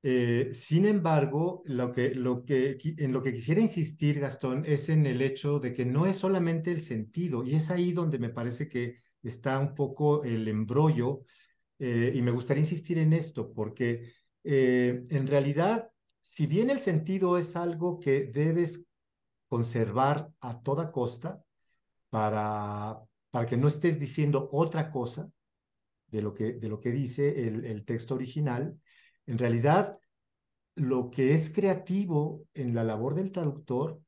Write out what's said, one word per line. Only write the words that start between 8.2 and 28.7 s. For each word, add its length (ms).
parece 400
que 320
está 380
un 160
poco 480
el 240
embrollo, 760
eh, 360
y 60
me 100
gustaría 300
insistir 360
en 140
esto, 420
porque, 600
eh, 640
en 180
realidad, 640
si 240
bien 240
el 100
sentido 580
es 200
algo 420
que 260
debes 600
conservar 800
a 220
toda 320
costa 480
para, 880
para 140
que 120
no 100
estés 320
diciendo 520
otra 400
cosa 380
de 140
lo 120
que, 200
de 160
lo 100
que 120
dice 560
el, 180
el 180
texto 320
original, 640